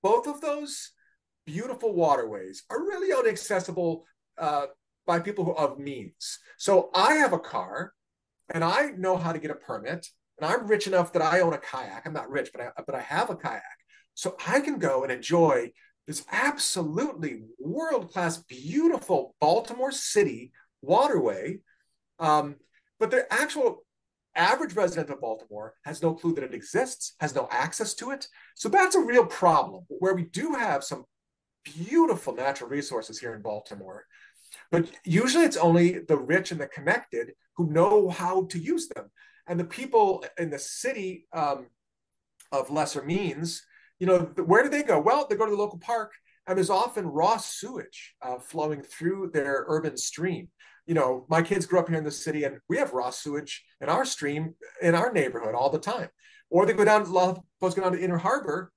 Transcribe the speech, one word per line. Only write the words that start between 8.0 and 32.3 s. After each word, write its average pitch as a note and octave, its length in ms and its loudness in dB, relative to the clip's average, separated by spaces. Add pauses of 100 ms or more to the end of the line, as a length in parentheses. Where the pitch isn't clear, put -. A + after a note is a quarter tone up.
and E3 140 -2
I A#3+ 340 2
know F#3 200 0
how E3 140 -2
to D#3+ 80 -4
get D3+ 120 -8
a D3 40 -6
permit, B2+ 520 -10 (300)
and D#3 120 -2
I'm A3+ 180 0
rich G#3 180 2
enough F#3 280 2
that D#3+ 100 2
I E3 180 4
own E3 120 4
a C#3 40 -4
kayak. - 480 -10
I'm D#3 80 -10
not C3 160 -8
rich, C3+ 240 -4
but B2 80 -12
I, A#2+ 240 -12
but - 100 -8
I A#2+ 60 -8
have G#3 300 -2
a E3+ 40 -6
kayak. - 280 -8 (500)
So - 240 -8 (100)
I C4 140 4
can C#4 160 -4
go C3+ 260 0
and C3+ 80 -4
enjoy C#3 600 4 (340)
this D3+ 260 -8
absolutely E3 1080 -2 (180)
world-class, F#3+ 840 -4
beautiful F#3 1000 -2
Baltimore A#3 500 2
City C#3+ 600 0 (300)
waterway. D#3 760 2 (600)
Um, D3+ 360 2 (440)
but A3 120 2
the - 220 0
actual C4 520 -2 (500)
average G3 380 2
resident E3+ 360 0
of C#3 100 -10
Baltimore A2 540 -10 (100)
has - 180 -10
no D#3+ 120 2
clue E3 220 -2
that C#3+ 80 -4
it B2 100 -10
exists, - 680 -4
has C#3+ 160 -4
no B2+ 160 -2
access D#3+ 440 -2
to B3 160 -8
it. C#4 160 -10 (280)
So A3 140 -6
that's F#4+ 260 4
a F4 60 6
real A#3 240 6
problem, D#3 640 2
where F#3 260 2
we F3+ 100 -2
do C#4+ 300 -4
have G#3 300 -2
some - 220 -10 (600)
beautiful F3 680 0